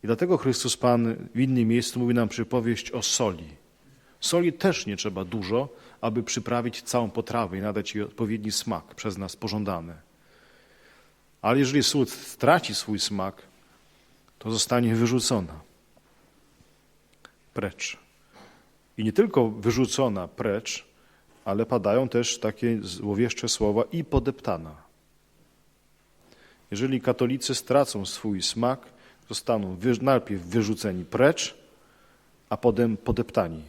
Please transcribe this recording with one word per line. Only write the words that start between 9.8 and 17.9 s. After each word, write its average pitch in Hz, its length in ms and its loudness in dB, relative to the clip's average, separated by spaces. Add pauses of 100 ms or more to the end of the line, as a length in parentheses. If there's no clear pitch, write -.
Ale 120 180 4
jeżeli 135 240 4
sól 135 240 2
straci - 680 2
swój 107 240 -4
smak, 98 420 -4 (1000)
to 110 120 -6
zostanie 113 440 2
wyrzucona 113 640 2 (1900)
precz. - 440 -6 (1000)